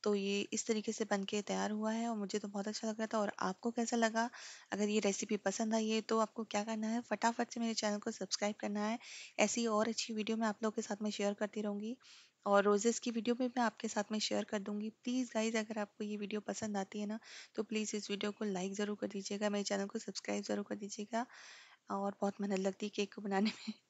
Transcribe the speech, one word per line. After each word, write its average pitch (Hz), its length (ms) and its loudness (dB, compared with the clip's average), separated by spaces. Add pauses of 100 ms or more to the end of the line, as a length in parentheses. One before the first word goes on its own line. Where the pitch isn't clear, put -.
तो 208 100 4
ये 202 260 2 (120)
इस 220 140 -2
तरीके 220 260 0
से 220 120 -2
बन 202 200 0
के 208 180 -2
तैयार 190 280 0
हुआ 214 220 -2
है 226 160 -2
और 226 80 -2
मुझे 208 220 -2
तो 208 100 -4
बहुत 202 200 -4
अच्छा 214 200 -4
लग 214 100 -4
रहा 220 80 0
था। 226 120 0
और 208 220 2
आपको 190 300 0
कैसा 233 260 0
लगा? 226 320 2 (440)
अगर 208 160 2
ये 214 120 4
रेसिपी 202 360 2
पसंद 214 380 0
आई 220 140 2
है 220 120 2
तो 226 180 2
आपको 220 260 0
क्या 208 200 0
करना 220 240 -2
है, 233 120 2
फटाफट 233 500 2
से 240 100 -6
मेरे 226 140 0
चैनल 208 240 2
को 220 120 -2
सब्सक्राइब 208 500 -2
करना 208 260 0
है। 226 120 0 (400)
ऐसी 233 280 4
और 220 220 4
अच्छी 226 260 -4
वीडियो 214 220 0
मैं 226 120 2
आप 208 140 -2
लोगों 220 120 0
के 220 80 -2
साथ 214 200 -4
में 208 80 0
शेयर 202 240 0
करती 214 260 -4
रहूँगी 208 360 -4 (500)
और 202 180 8
रोजेज़ 208 360 6
की 247 100 -2
वीडियो 226 240 0
भी 254 140 0
मैं 247 140 0
आपके 220 260 0
साथ 208 240 -2
में 214 60 0
शेयर 208 260 0
कर 220 140 -2
दूँगी। 208 320 -4
प्लीज 247 440 -2
गाइस, 226 220 2
अगर 220 220 -2
आपको 214 260 -6
ये 208 120 -4
वीडियो 208 240 -4
पसंद 202 360 -4
आती 196 240 -2
है 208 60 -2
ना, 214 120 -4 (360)
तो 220 80 -2
प्लीज 214 320 -2
इस 208 160 -4
वीडियो 202 220 -2
को 214 120 -6
लाइक 196 300 -2
ज़रूर 208 260 0
कर 208 60 -2
दीजिएगा, 202 440 -2
मेरे 202 140 0
चैनल 202 220 0
को 214 120 -6
सब्सक्राइब 202 460 -4
ज़रूर 208 240 0
कर 208 80 -4
दीजिएगा 214 500 -4 (640)
और 196 300 -2
बहुत 202 200 0
मेहनत 202 180 2
लगती 196 280 0
है 202 40 -2
केक 202 240 -2
को 202 80 -10
बनाने 202 280 4
में। - 240 -8 (140)